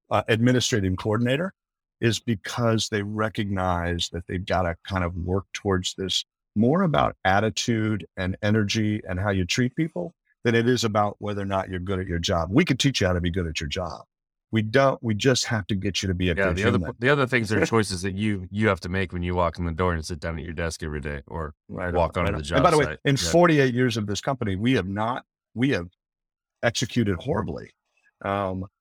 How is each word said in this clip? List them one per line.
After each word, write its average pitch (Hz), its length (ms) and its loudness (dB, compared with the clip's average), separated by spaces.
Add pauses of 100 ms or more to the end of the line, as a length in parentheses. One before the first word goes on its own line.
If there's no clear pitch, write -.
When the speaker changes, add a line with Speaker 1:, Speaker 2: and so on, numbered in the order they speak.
(100)
Speaker 1:
uh, 107 180 2
administrative 113 680 2
coordinator 123 580 -2 (460)
is 117 180 2
because 113 720 0
they 104 140 -2
recognize 98 1080 -2
that 87 160 -8
they've 95 180 -4
gotta 90 320 0 (100)
kind 92 180 -2
of 87 120 -4
work 90 360 -2
towards 92 440 -2
this 95 280 -2 (300)
more 131 280 4
about 139 420 2
attitude 107 840 0 (100)
and 92 260 -2
energy 107 640 2
and 92 120 -4
how 104 100 0
you 95 140 2
treat 123 320 0
people 170 380 -4 (300)
than 120 100 4
it 117 140 4
is 123 160 2
about 104 340 0
whether 104 240 -6
or 98 40 -6
not 98 220 -2
you're 92 120 -4
good 92 180 -2
at 95 80 -4
your 85 120 -2
job. 85 340 0
We 156 120 6
could 131 140 0
teach 139 220 0
you 98 60 4
how 90 80 2
to 92 60 0
be 87 100 0
good 87 160 -2
at 78 140 -6
your 76 80 -4
job. 78 360 -8 (480)
We 110 100 4
don't, 131 400 4
we 113 120 0
just 120 320 2
have 107 200 -2
to 110 80 -2
get 98 280 -2
you 101 60 -2
to 92 60 2
be 90 160 0
a 82 40 2
Speaker 2:
Yeah, 98 100 0
Speaker 1:
good 87 120 2
Speaker 2:
the 98 80 0
other, 120 140 4
Speaker 1:
human. 82 200 -4
Speaker 2:
the 123 100 2
other 143 180 4
things 117 260 0
are 110 140 2
Speaker 1:
<laughs> - 0 -
Speaker 2:
choices 101 360 0
that 95 120 -4
you, 101 360 -2
you 107 180 2
have 95 120 2
to 92 80 -8
make 95 240 -2
when 90 100 -2
you 90 120 0
walk 87 240 0
in 87 80 -2
the 82 60 -2
door 87 200 0
and 80 120 -2
sit 82 160 -8
down 82 180 -6
at 73 60 -8
your 82 100 -10
desk 82 280 -4
every 76 180 -4
day 71 260 -8
or 76 260 -8 (160)
Speaker 1:
Right 90 200 -8
on, 87 60 -2
Speaker 2:
walk 85 220 0
onto 92 140 0
Speaker 1:
right - 20 -2
Speaker 2:
the 92 60 -4
Speaker 1:
on. 80 60 -6
Speaker 2:
job 78 120 -2
Speaker 1:
And 127 60 4
by 175 80 6
the 156 80 4
way, 143 60 4
Speaker 2:
site. 76 200 -6
Speaker 1:
in 139 120 2
Speaker 2:
Yeah. 85 140 -2
Speaker 1:
forty-eight 151 440 4
years 120 220 0
of 107 100 -2
this 101 140 -4
company, 117 360 -4
we 117 180 0
have 95 120 0
not, 107 380 -4 (300)
we 127 160 2
have 87 180 -2 (720)
executed 117 540 0
horribly. 82 540 -6 (540)
Um, 98 400 -2 (160)